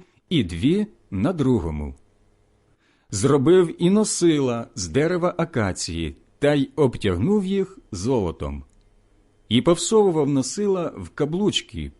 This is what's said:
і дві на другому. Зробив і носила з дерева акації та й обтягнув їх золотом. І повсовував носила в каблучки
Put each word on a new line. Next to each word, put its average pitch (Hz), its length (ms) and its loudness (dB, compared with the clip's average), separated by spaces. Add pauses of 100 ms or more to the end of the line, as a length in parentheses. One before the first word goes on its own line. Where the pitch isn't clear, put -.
(280)
і 151 160 0
дві 127 420 0 (240)
на 104 220 -2
другому. 85 640 -2 (1200)
Зробив 147 680 4
і 175 80 4
носила 151 840 2
з 90 140 -8
дерева 170 500 0
акації 90 800 -4 (220)
та 147 160 2
й 139 220 0
обтягнув 131 680 0
їх 190 340 -4 (140)
золотом. 85 720 -4 (840)
І 117 140 2
повсовував 170 680 2
носила 165 680 -2
в 92 120 -12
каблучки 151 920 -4